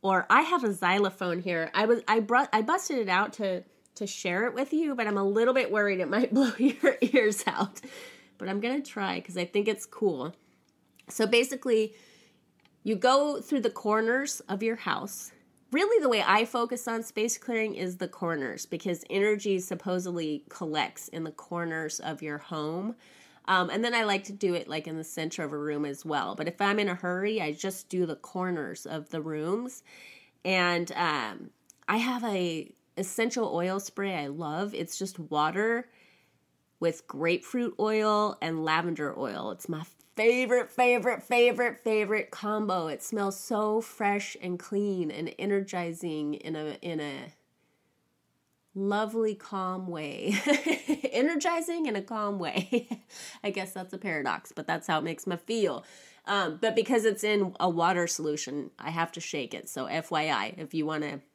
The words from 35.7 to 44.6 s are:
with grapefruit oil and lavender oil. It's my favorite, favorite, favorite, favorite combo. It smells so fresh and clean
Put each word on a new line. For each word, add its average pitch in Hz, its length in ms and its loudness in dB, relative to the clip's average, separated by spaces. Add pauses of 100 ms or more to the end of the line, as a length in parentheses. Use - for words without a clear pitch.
with 165 260 0
grapefruit 180 720 -2
oil 214 640 2
and 160 240 -2
lavender 160 540 0
oil. 107 320 -4
It's - 180 -10
my 165 160 -4 (320)
favorite, 240 540 4
favorite, 247 520 2
favorite, 240 580 4
favorite 214 500 2
combo. 208 560 -2
It 147 160 -6
smells 196 360 -2
so 214 420 0
fresh 202 600 -2
and 180 180 -4
clean 196 520 -2